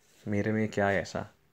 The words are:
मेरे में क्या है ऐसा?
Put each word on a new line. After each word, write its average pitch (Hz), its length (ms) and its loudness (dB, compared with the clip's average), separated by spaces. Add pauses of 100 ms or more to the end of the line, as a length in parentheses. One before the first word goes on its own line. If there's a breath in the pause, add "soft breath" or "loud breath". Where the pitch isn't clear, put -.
(240)
मेरे 104 280 0
में 110 180 2
क्या 101 180 2
है 98 140 2
ऐसा? - 260 -6 (260)